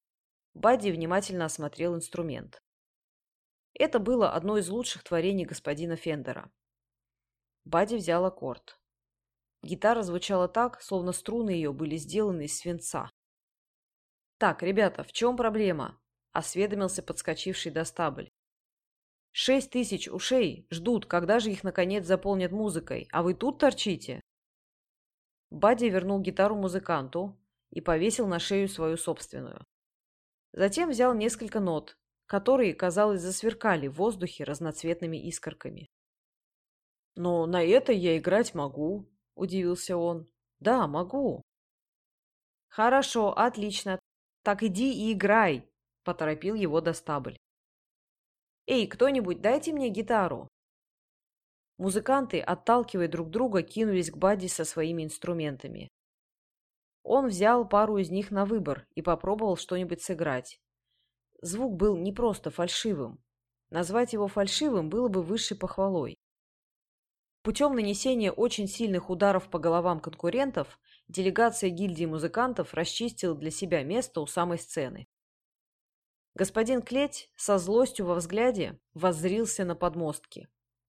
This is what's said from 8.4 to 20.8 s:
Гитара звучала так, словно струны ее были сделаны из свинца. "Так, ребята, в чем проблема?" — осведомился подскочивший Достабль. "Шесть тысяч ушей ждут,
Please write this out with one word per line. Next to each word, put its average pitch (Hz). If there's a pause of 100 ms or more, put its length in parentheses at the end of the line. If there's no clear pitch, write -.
Гитара 208
звучала 180
так, 240
словно 180
струны 220
ее 160
были 151
сделаны 165
из 151
свинца. 170 (1300)
"Так, 180
ребята, 196
в -
чем 240
проблема?" — 208 (340)
осведомился 190
подскочивший 170
Достабль. 160 (1040)
"Шесть 262
тысяч 233
ушей -
ждут, 196